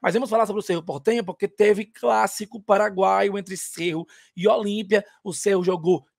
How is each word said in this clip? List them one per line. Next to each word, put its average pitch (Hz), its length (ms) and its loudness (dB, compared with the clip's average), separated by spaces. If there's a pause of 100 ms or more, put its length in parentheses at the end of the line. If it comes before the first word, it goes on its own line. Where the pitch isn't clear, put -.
Mas 170 140 0
vamos 240 160 -2
falar 220 160 2
sobre 208 140 -4
o 196 40 -10
Cerro 170 200 -4
Porteño, 180 400 -2
porque 185 240 -6
teve 208 360 2
clássico 220 800 -2
paraguaio 196 720 2
entre 185 200 -10
Cerro 170 500 -6 (300)
e 180 100 -2
Olímpia. 208 580 2 (200)
O 190 80 -8
Cerro 190 320 0
jogou 175 420 0 (120)